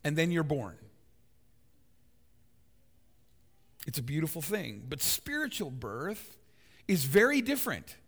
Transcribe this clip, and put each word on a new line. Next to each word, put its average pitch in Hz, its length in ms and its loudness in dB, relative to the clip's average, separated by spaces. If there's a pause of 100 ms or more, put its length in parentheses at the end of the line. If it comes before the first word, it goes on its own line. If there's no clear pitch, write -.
and 151 120 0
then 165 140 4
you're 170 140 2
born. 135 320 -2 (3000)
It's 143 120 -4
a 135 40 -4
beautiful 156 400 -2
thing. 139 460 -4
But 143 120 -6
spiritual 285 720 -2
birth 127 680 -8 (520)
is 170 160 4
very 226 360 6
different. 240 560 -2 (120)